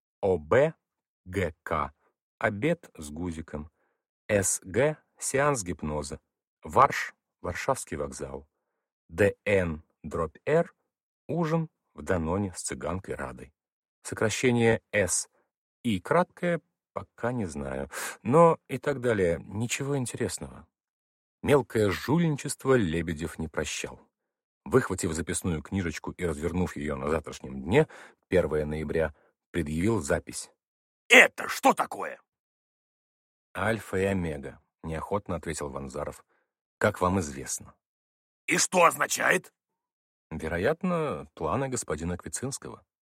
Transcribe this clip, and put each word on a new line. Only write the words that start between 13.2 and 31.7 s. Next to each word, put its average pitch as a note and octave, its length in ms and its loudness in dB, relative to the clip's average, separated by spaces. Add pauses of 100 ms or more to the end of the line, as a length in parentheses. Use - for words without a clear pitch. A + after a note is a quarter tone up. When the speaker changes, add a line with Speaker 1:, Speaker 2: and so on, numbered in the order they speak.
Speaker 1:
Сокращение A2+ 800 2 (120)
С G2 360 0 (540)
и G2+ 180 0
краткое E3+ 600 0 (320)
пока A#2 400 -6
не A2+ 140 -2
знаю, C#2 440 -6 (320)
но E3 360 6 (100)
и C3+ 100 -4
так C#3 220 -4
далее. F#2+ 460 2
Ничего B2 500 -4
интересного". G#2 680 -6 (760)
Мелкое A2 480 4
жульничество C#3 840 0
Лебедев E2 640 0
не D#2+ 100 -4
прощал. - 520 -8 (640)
Выхватив G2+ 480 2
записную E2 500 -2
книжечку E2+ 480 -4
и F2 160 -4
развернув E2 500 -2
её D2 200 -4
на C2+ 120 -4
завтрашнем C2+ 540 -4
дне, A#2+ 260 4 (400)
первое D2+ 380 2
ноября, D2+ 480 -2 (360)
предъявил E2+ 500 0
запись. - 500 -4 (580)
Speaker 2:
"Это - 400 8
что - 240 4